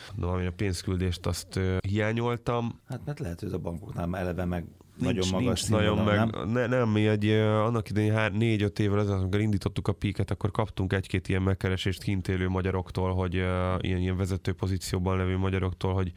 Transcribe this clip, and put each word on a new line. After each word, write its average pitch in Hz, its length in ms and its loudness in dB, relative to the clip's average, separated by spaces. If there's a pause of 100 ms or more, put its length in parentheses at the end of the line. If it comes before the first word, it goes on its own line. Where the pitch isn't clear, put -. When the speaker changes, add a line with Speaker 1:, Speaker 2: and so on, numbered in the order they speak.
(160)
Speaker 1:
No, 90 120 -2
ami 90 180 0
a 90 60 -2
pénzküldést, 92 720 -2
azt, - 300 -4
ö, 92 220 0 (100)
hiányoltam. 117 1000 0
Speaker 2:
Hát, - 180 -8
mert 147 140 -8
lehet, 87 200 -6
hogy 98 80 -8
ez 92 60 -6
a 90 60 -2
bankoknál 85 480 -6
már 92 140 -4
eleve 90 240 -2
meg 87 200 -2 (320)
Speaker 1:
Nincs, 90 160 0 (180)
Speaker 2:
nagyon 92 120 0
magas 123 180 0
Speaker 1:
nincs - 100 -2
nagyon 107 240 4
Speaker 2:
színvonal, 104 300 4
Speaker 1:
meg, - 100 -2
Speaker 2:
nem? 69 140 -4
Speaker 1:
ne-, 120 160 0 (120)
nem, 117 120 2
mi 107 180 4
egy, 107 180 2
ö, 107 220 4
annak 107 420 2
idején 107 240 2
hár-, 110 180 2
négy-öt 104 480 2
évvel 101 200 4
ezelőtt, 101 220 2
amikor 95 180 2
indítottuk 101 480 0
a 104 60 0
Peak-et, 98 380 -2
akkor 98 200 -2
kaptunk 101 420 -2
egy-két 95 340 0
ilyen 95 140 2
megkeresést 95 640 0
kint 98 240 -2
élő 92 220 0
magyaroktól, 92 640 0
hogy, 92 220 0
ö, 92 440 0
ilyen, 92 200 0
ilyen 92 180 0
vezető 95 360 0
pozícióban 92 640 0
levő 92 200 0
magyaroktól, 95 560 0
hogy 95 240 0